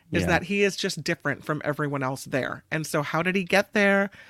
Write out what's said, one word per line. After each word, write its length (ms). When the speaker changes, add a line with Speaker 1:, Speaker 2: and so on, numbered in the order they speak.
Speaker 1:
is 120
Speaker 2:
Yeah. 60
Speaker 1:
that 160
he 180
is 140
just 280
different 400
from 200
everyone 380
else 220
there. 460
And 160
so 160
how 200
did 140
he 80
get 280
there? 380